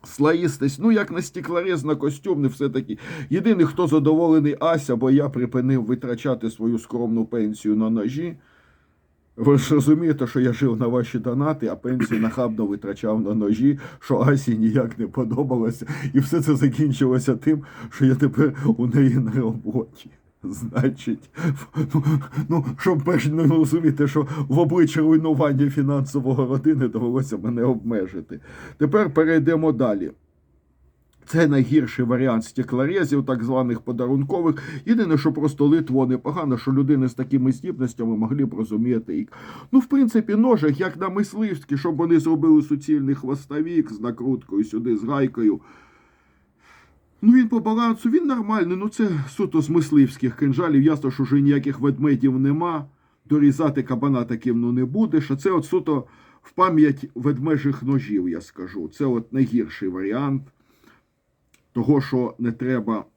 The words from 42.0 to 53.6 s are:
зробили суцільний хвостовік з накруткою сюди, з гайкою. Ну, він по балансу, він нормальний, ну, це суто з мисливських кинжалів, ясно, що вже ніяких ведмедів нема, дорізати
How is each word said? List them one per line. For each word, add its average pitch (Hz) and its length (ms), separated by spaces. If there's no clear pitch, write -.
зробили 156 440
суцільний 143 520
хвостовік 139 800
з 104 80
накруткою 117 640
сюди, 113 320
з 101 80
гайкою. 131 560
Ну, 220 100
він 247 160
по 226 120
балансу, 226 500
він 330 160
нормальний, 208 500
ну, 202 120
це 214 200
суто 185 340
з 143 80
мисливських 139 640
кинжалів, 143 460
ясно, 147 280
що 139 120
вже 135 180
ніяких 139 400
ведмедів 135 600
нема, 151 460
дорізати 143 580